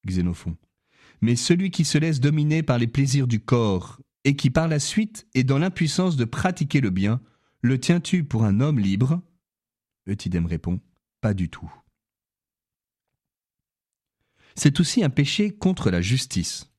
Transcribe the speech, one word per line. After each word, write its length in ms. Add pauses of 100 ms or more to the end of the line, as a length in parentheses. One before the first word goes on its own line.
Xénophon : « 500 (680)
Mais 120
celui 380
qui 120
se 140
laisse 220
dominer 420
par 160
les 80
plaisirs 400
du 140
corps 600 (220)
et 140
qui 140
par 180
la 100
suite 560
est 80
dans 160
l'impuissance 560
de 100
pratiquer 560
le 100
bien, 300 (400)
le 200
tiens-tu 420
pour 220
un 160
homme 180
libre ? » 420 (880)
Euthydème 380
répond : « 340 (400)
Pas 140
du 160
tout. » 220 (2750)
C'est 240
aussi 240
un 80
péché 400
contre 400
la 100
justice. 800